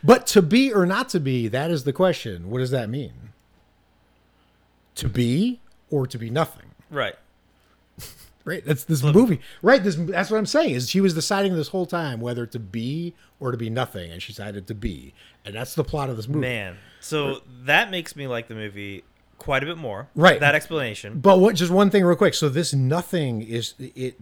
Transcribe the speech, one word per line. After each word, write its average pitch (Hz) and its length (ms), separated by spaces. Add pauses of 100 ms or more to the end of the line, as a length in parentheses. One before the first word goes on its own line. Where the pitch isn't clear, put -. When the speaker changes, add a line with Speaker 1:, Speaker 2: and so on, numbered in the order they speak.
Speaker 1:
But 214 240
to 202 140
be 233 320
or 190 120
not 196 240
to 180 120
be, 127 260
that 135 240
is 139 140
the 139 80
question. 110 560
What 123 100
does 127 120
that 120 180
mean? 127 240 (1800)
To - 120
be 123 520 (300)
or 135 180
to 123 100
be 113 120
nothing? - 420 (180)
Speaker 2:
Right. 120 260 (1300)
Speaker 1:
Right? 170 180
That's 147 200
this 151 160
Speaker 2:
Flip. 147 120
Speaker 1:
movie. 208 260 (220)
Right, 233 220
this, 185 120
that's 175 360
what 214 60
I'm 214 80
saying, 277 300
is 123 140
she 190 120
was 190 120
deciding 196 420
this 156 120
whole 185 180
time 151 360
whether 120 260
to 120 120
be 123 540 (260)
or 131 120
to 123 60
be 113 120
nothing, 110 420
and 85 100
she - 120
decided 101 340
to 113 60
be. 90 400 (320)
And 104 80
that's 117 220
the 151 80
plot 139 260
of 123 80
this 110 100
movie. 147 120
Speaker 2:
Man. 110 380 (240)
So 151 260
Speaker 1:
Right. 135 140 (240)
Speaker 2:
that 185 260
makes 175 240
me 143 120
like 117 200
the 113 80
movie 101 480 (340)
quite 135 260
a - 20
bit 165 120
more. 120 380
Speaker 1:
Right. 175 240
Speaker 2:
That 143 160
explanation. 127 640
Speaker 1:
But 185 200
what, 202 160
just 170 160
one 196 200
thing 202 120
real 175 120
quick. 180 180
So 151 160
this 143 240
nothing 139 680
is, 113 360
it, 127 420